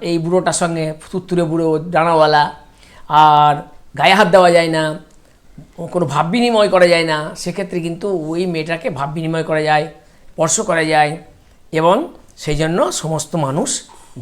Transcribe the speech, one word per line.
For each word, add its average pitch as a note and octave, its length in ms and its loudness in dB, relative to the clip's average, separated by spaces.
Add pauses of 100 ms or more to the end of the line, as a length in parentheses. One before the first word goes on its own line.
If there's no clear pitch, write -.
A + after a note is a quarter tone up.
এই E3+ 180 -4
বুড়োটার E3 340 -2
সঙ্গে, E3 400 -4 (200)
থুরথুরে F3+ 320 -4
বুড়ো, D#3+ 340 -2
ডানাওয়ালা, D#3 760 2 (540)
আর D3+ 480 6 (420)
গায়ে E3 160 4
হাত G3 140 4
দেওয়া F3+ 220 6
যায় E3+ 180 4
না, D#3+ 300 -2 (760)
কোনো E3+ 300 -4
ভাব D3 200 0
বিনিময় A3+ 420 2
করা F3+ 180 4
যায় E3+ 180 4
না, D#3+ 320 -4
সেক্ষেত্রে F3+ 440 -8
কিন্তু E3+ 500 -6
ওই F3 160 -2
মেয়েটাকে E3 440 -4
ভাব D3 220 -6
বিনিময় D#3+ 300 -4
করা D#3 200 -2
যায়, D3+ 220 2 (440)
স্পর্শ D#3+ 320 -2
করা E3 240 0
যায়, D#3 320 2 (560)
এবং F3+ 400 0 (240)
সেই D3+ 200 -4
জন্য F3 360 -2
সমস্ত D#3 440 -6
মানুষ D3 460 -4 (400)